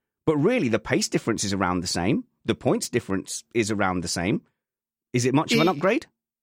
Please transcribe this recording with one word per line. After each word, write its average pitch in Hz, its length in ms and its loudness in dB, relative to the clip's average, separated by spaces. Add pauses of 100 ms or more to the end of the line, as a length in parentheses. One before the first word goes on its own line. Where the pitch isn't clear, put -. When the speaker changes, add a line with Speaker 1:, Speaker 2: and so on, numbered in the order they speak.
(260)
Speaker 1:
but 156 120 2
really 180 320 2
the 107 100 2
pace - 300 -2
difference - 340 -2
is 101 100 -2
around 92 280 0
the 87 60 -6
same. 113 360 0 (220)
The 107 100 0
points 196 340 -2
difference - 540 -4 (100)
is 110 180 0
around 95 300 0
the 87 60 -6
same. 87 340 -2 (720)
Is 123 120 0
it 127 80 0
much 156 200 2
of 151 60 4
an 156 80 4
Speaker 2:
He - 20 2
Speaker 1:
upgrade? 185 360 0 (380)